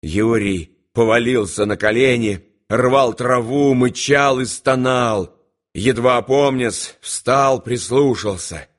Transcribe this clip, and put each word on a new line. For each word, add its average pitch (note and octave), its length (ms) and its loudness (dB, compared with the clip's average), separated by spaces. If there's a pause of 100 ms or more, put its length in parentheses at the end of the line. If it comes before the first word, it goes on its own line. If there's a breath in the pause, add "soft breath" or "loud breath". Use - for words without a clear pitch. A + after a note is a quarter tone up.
Юрий G2+ 720 -2 (160)
повалился A#2 720 0
на G#2 120 -4
колени, A2 680 0 (240)
рвал B2+ 460 2
траву, B2+ 580 0
мычал C3+ 680 2
и B2+ 40 -2
стонал. B2 880 -2 (380)
Едва A#2+ 440 2
опомнясь, C3 840 0
встал, C3+ 600 0
прислушался. A2 1040 -2 (120)